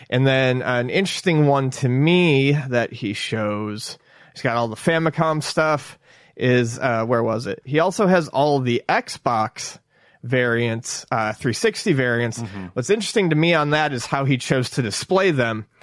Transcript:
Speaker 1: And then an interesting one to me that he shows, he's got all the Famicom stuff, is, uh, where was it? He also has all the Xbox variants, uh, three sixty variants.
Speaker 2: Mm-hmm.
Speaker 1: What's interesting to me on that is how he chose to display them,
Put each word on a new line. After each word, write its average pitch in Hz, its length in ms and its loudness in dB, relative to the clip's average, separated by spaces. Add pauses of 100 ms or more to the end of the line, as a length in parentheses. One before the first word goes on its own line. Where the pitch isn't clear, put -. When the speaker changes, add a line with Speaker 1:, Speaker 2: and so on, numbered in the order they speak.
Speaker 1:
And 131 180 4
then 131 340 2
an 123 280 0
interesting 165 580 2
one 139 220 2
to 127 180 -2
me 143 640 4
that 127 400 -2
he 110 220 -6
shows, 104 840 -6 (360)
he's - 80 -20
got 120 160 0
all 117 100 0
the 110 80 -8
Famicom 165 680 0
stuff, 156 560 -2 (380)
is, 123 420 2
uh, 113 280 -2
where 117 180 0
was 113 240 -2
it? 98 160 -8
He 143 160 -2
also 190 280 2
has 175 200 2
all 143 320 2
the 120 300 0
Xbox - 880 -4 (440)
variants, 120 880 -2
uh, 110 220 -2
three 117 200 -2
sixty 214 400 0
variants. 120 460 0
Speaker 2:
Mm-hmm. 98 340 -10
Speaker 1:
What's 127 180 -2
interesting 202 400 0
to 151 40 2
me 165 200 4
on 147 160 0
that 151 200 0
is 123 140 -4
how 139 200 -2
he 135 120 2
chose 127 340 0
to 135 120 -2
display 185 480 2
them, 113 340 0 (180)